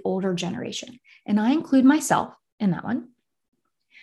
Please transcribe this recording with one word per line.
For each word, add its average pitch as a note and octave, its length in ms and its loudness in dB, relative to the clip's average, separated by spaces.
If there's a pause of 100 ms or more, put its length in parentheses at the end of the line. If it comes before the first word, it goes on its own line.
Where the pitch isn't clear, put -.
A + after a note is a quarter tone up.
older F#3+ 320 -2
generation, - 640 -10 (260)
and G#3 140 0
I A3+ 140 2
include C#4 320 2
myself C#4+ 500 2 (240)
in G#3 120 2
that D#3 120 -4
one. A#3+ 240 -6 (960)